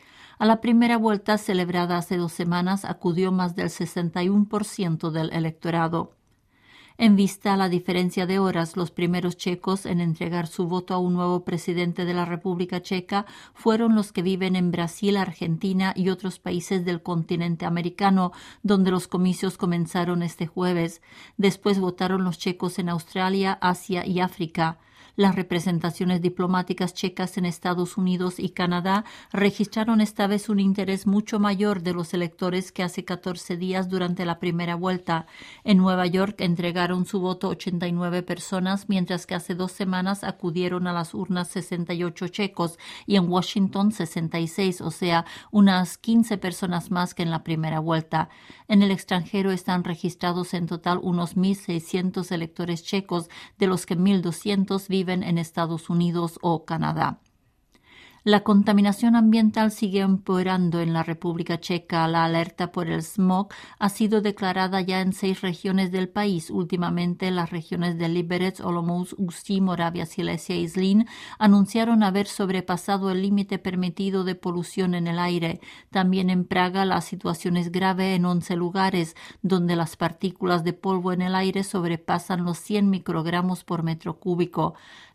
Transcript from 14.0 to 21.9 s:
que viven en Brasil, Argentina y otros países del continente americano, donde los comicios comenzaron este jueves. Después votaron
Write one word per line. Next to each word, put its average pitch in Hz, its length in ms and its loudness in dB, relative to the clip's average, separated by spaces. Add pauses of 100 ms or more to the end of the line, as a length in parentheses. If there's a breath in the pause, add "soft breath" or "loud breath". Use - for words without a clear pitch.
que - 80 -2
viven 185 340 0
en 180 160 2
Brasil, 170 460 0
Argentina 185 800 -2
y 185 140 2
otros 185 280 -4
países 180 460 -2
del 175 180 -2
continente 170 600 -2
americano, 175 680 2 (300 loud breath)
donde 196 280 4
los 180 180 0
comicios 185 480 0
comenzaron 175 640 0
este 170 240 -4
jueves. 175 540 -2 (380 loud breath)
Después 196 420 2
votaron 185 420 0